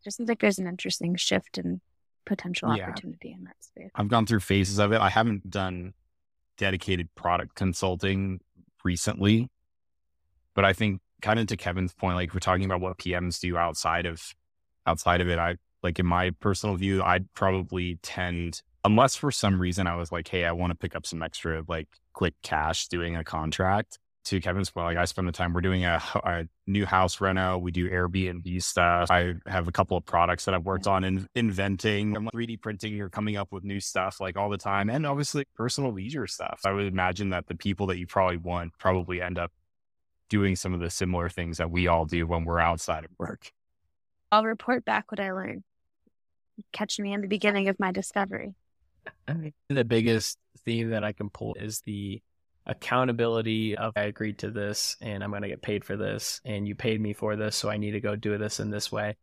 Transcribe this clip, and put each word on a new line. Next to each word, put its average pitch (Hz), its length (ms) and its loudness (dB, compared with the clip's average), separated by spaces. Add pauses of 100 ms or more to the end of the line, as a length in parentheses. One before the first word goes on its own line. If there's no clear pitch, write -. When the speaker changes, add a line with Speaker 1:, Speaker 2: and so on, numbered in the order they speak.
Speaker 1:
Just 202 140 -10
seems 233 120 -6
like 233 100 0
there's 202 200 4
an 185 60 -2
interesting 180 520 -2
shift - 420 0
and 175 220 -4 (440)
potential 180 500 -2
Speaker 2:
Yeah. 95 100 -2
Speaker 1:
opportunity - 460 -10
in 131 120 -16
that - 200 -20
space. - 300 -20
Speaker 2:
I've 101 140 0
gone 113 180 4
through 110 140 4
phases 98 400 4
of 101 120 6
it. 110 100 6
I 98 80 6
haven't 104 420 2
done 92 420 -4 (640)
dedicated 95 580 2
product 85 400 0
consulting 95 800 0 (460)
recently, 104 680 4 (1040)
but 98 120 4
I 98 80 6
think 98 260 0 (220)
kind 110 180 2
of 110 80 0
to 104 80 -2
Kevin's 90 380 -2
point, 90 220 0
like, 90 180 -2
we're 90 80 -2
talking 92 240 2
about 92 160 0
what 92 160 -4
P 90 200 -4
Ms 90 220 -4
do 87 160 -2
outside 85 500 0
of, 82 160 -6 (640)
outside 87 360 2
of 87 80 2
it. 85 100 2
I, 87 160 0 (280)
like, 87 160 0
in 92 60 4
my 87 260 4 (100)
personal 101 340 0
view, 95 260 2
I'd 90 320 2
probably 90 720 -2
tend, 87 580 -4 (220)
unless 110 320 8
for 143 160 -2
some 98 260 2
reason 90 300 0
I 85 80 0
was 85 160 -6
like, 85 160 -4
"Hey, 92 160 0
I 85 80 2
wanna 85 240 0
pick 87 220 -6
up 78 80 -8
some 82 180 -6
extra, 80 460 -4
like, 80 180 -4 (240)
quick 87 320 0
cash 78 460 0
doing 85 260 -2
a 82 80 -4
contract." 92 720 0 (280)
To 98 160 0
Kevin's 92 280 0
point, 87 160 -4
like, 85 120 0
I 87 80 4
spend 90 220 -2
the 87 40 -2
time, 87 220 -2
we're 87 80 0
doing 92 240 2
a, 85 180 2 (200)
a 85 220 -2 (220)
new 98 180 2
house 92 340 4
reno, 95 380 2
we 90 140 -2
do 90 180 0
Airbnb 90 720 0
stuff. 87 480 4
I 90 260 4 (120)
have 87 200 0
a 87 40 -2
couple 90 260 2
of 82 80 -4
products 87 400 4
that 98 80 2
I've 87 120 0
worked 95 200 -2
Speaker 1:
Yeah. 101 60 4
Speaker 2:
on 92 120 4
in, 95 300 0
inventing, 104 840 0
I'm, 107 100 -4
like, 113 80 -6
three 117 120 -4
D 117 120 -8
printing 107 420 -6
or 98 100 -6
coming 104 280 -2
up 98 140 -4
with 95 120 -10
new 101 160 -4
stuff, 95 400 -2
like, 95 180 -4
all 101 120 0
the 101 80 -2
time. 101 320 0
And 147 180 0
obviously 143 380 -2 (100)
personal 123 380 -2
leisure 107 340 -6
stuff. - 380 -8
I 98 80 2
would 101 120 0
imagine 92 440 0
that 90 180 -2
the 87 80 -6
people 98 320 -2
that 90 100 0
you 90 80 -8
probably 92 320 2
want 85 400 -6
probably 90 420 2
end 87 200 -4
up 85 120 -4 (760)
doing 98 280 4
some 92 200 -2
of 87 40 -2
the 85 120 -2
similar 90 380 0
things 85 280 -6
that 85 140 -2
we 90 160 2
all 82 180 4
do 82 220 0
when 82 160 0
we're 85 160 0
outside 82 460 0
of 82 120 -20
work. - 340 -10 (800)
Speaker 1:
I'll 220 140 6
report 233 400 -2
back 208 260 -2
what 202 100 -6
I 196 100 -4
learned. 190 320 -8 (1080)
Catch - 280 -6
me 202 140 -4
in 208 80 -2
the 196 60 -6
beginning 202 420 2
of 190 100 0
my 190 120 0
discovery. 196 640 -4 (760)
Speaker 3:
I 143 60 -2
think 156 220 -8 (140)
the 135 160 2
biggest 113 520 2 (280)
theme 117 260 0
that 107 140 -2
I 107 80 -4
can 104 180 -8
pull 110 240 -8
is 107 260 -8
the 101 400 -8 (440)
accountability 113 1120 0
of, 110 200 -4
"I 104 80 0
agreed 104 360 -4
to 104 120 -6
this 104 500 -4
and 101 220 -6
I'm 101 80 -6
gonna 101 160 -6
get - 160 -8
paid 104 200 -2
for 101 140 -6
this 101 480 -4
and 104 220 -4
you 101 80 -4
paid 110 260 -2
me 104 120 -2
for 107 220 -4
this, 107 200 -2
so - 120 -2
I 107 100 -2
need 104 140 -4
to 104 80 -2
go 104 160 -2
do 104 220 -2
this 107 220 -4
in 107 100 -4
this 104 220 -4
way." 107 320 -4